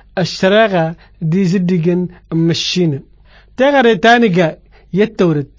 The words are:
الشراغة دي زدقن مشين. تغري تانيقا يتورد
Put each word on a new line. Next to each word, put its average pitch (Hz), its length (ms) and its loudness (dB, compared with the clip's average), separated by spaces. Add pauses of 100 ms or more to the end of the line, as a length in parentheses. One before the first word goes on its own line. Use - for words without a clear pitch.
(180)
الشراغة 185 760 0 (260)
دي 180 240 0
زدقن 175 640 0 (260)
مشين. 165 680 -2 (560)
تغري 262 380 2
تانيقا 196 640 2 (360)
يتورد 175 640 -2